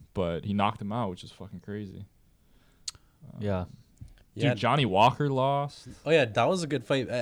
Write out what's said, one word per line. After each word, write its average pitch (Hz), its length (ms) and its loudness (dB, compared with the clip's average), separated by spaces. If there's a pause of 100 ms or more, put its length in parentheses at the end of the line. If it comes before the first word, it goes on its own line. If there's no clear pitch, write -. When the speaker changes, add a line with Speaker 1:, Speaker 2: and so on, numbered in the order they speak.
(140)
Speaker 1:
but 85 320 -2
he 101 80 -2
knocked 104 260 0
him 101 100 -8
out, 110 200 -4
which 90 120 -10
is - 100 -18
fucking 95 280 -18
crazy. 98 460 -12 (1300)
Um, - 100 -14
Speaker 2:
Yeah. 95 220 -2 (720)
Speaker 1:
Dude, 107 100 -2
Speaker 3:
Yeah. 120 100 4
Speaker 1:
Johnny 117 320 2
Walker 117 440 4
lost. 139 560 -2 (180)
Speaker 3:
Oh, 143 60 0
yeah, 156 140 6
that 117 240 2
was 185 140 0
a 165 40 -4
good 135 180 -2
fight. 135 260 0
I, 123 100 -2